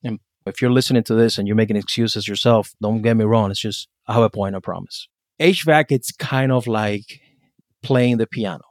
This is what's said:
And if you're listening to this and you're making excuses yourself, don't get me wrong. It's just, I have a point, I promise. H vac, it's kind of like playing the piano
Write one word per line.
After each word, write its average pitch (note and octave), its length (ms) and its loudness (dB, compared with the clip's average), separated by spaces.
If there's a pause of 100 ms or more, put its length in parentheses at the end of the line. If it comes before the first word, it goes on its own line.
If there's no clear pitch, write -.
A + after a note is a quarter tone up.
And A2 160 -6 (260)
if - 160 -6
you're B2 100 2
listening B2+ 320 2
to - 100 -2
this A2+ 240 4
and G2+ 100 -4
you're G#2+ 80 0
making A2 200 2
excuses G#2 520 -4
yourself, G#2+ 540 0
don't G#2+ 200 -2
get A2+ 140 2
me A2 100 2
wrong. G#2+ 260 2
It's F#2+ 80 -6
just, - 280 -8 (200)
I A2 60 -4
have A#2 100 4
a G#2+ 60 4
point, G2 260 -4
I F#2+ 40 -6
promise. - 480 -12 (320)
H F3 240 2
vac, D3+ 280 2
it's C3+ 200 -2
kind C3 400 -2
of B2 140 0
like G#2+ 560 -4 (640)
playing B2 340 2
the A2+ 100 0
piano G2 440 -8